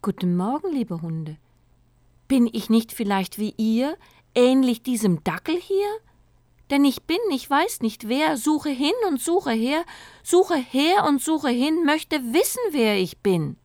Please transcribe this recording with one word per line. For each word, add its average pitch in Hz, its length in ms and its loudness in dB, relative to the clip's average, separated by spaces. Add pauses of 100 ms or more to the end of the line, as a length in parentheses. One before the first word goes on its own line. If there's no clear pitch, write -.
„Guten 180 360 -2
Morgen, 269 360 -2
liebe 185 300 -4
Hunde. 160 360 -8 (880)
Bin 240 240 4
ich 226 180 -6
nicht 226 220 2
vielleicht 196 460 -4
wie 208 180 -6
ihr, 233 420 0 (380)
ähnlich 247 460 4
diesem 208 420 0
Dackel 180 320 -4
hier? 392 340 -2 (800)
Denn 277 140 4
ich 269 180 0
bin, 339 160 -4 (140)
ich 262 180 -6
weiß 294 300 0
nicht 226 280 -4
wer, 294 280 0
suche 302 340 -2
hin 285 240 0 (140)
und 277 120 -2
suche 339 300 -2
her, 254 340 -2 (380)
suche 359 320 4
her 294 500 2
und 285 160 2
suche 302 280 -2
hin, 294 360 0
möchte 294 480 -2
wissen, 494 380 0
wer 226 260 2
ich 190 220 -4
bin.“ 170 460 -2